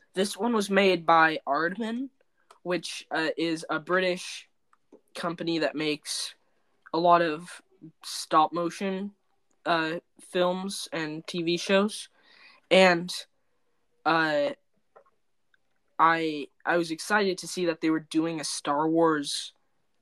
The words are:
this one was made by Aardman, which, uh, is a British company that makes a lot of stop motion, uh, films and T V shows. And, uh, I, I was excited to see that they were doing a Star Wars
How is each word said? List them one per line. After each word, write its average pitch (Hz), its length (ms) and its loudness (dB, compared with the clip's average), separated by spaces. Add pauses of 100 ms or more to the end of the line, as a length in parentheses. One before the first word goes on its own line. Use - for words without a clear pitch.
(140)
this 208 240 -2
one 240 160 -2
was 202 160 0
made 190 360 4
by 160 420 4
Aardman, 214 600 -4 (520)
which, - 480 -6
uh, 160 280 -2
is 165 320 -2
a 160 100 -2
British 180 680 -2 (680)
company 170 440 -4
that 143 160 0
makes - 600 -4 (580)
a 160 60 0
lot 170 220 6
of 170 400 -4 (440)
stop - 480 2
motion, 190 580 -4 (540)
uh, 160 300 0 (340)
films 185 640 -2
and 156 320 -6
T 175 160 -6
V 170 160 0
shows. 202 520 0 (600)
And, 180 440 6 (920)
uh, 156 460 2 (1500)
I, 160 480 2 (180)
I 170 120 2
was 165 140 -2
excited 190 480 -2
to 170 80 -12
see 180 180 -4
that 160 160 -2
they 160 80 0
were 160 100 0
doing 160 400 -2
a 139 60 -8
Star 151 420 -2
Wars 160 680 0 (480)